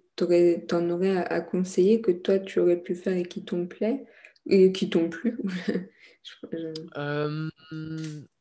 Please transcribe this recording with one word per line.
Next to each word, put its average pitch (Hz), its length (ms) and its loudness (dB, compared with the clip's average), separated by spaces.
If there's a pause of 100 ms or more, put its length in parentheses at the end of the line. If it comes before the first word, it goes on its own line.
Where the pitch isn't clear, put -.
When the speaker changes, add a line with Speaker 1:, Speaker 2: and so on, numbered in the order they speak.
(160)
Speaker 1:
t'aurais, 175 520 4
t'en 170 240 0
aurais 185 260 0
à, 180 60 0
à 170 180 -2
conseiller 185 600 2
que 196 100 2
toi, 190 260 0
tu 190 220 -4
aurais 175 180 4
pu 175 160 -6
faire 185 240 -4
et 175 80 -2
qui 175 180 -12
t'ont 175 220 -4
plu, 190 220 -4 (580)
et 190 260 8
qui 190 200 -4
t'ont 165 180 2
plu ? 240 340 -4
<laughs> 185 500 -4 (300)
Je, - 100 -20 (180)
je 160 220 -8 (240)
Speaker 2:
Euh, 147 520 -4 (920)